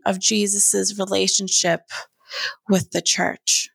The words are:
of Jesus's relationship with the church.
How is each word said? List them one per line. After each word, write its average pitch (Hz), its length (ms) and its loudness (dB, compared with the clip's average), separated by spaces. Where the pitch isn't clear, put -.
of 190 140 0
Jesus's 202 800 0
relationship 190 840 0
with 190 220 2
the 170 100 -2
church. - 720 0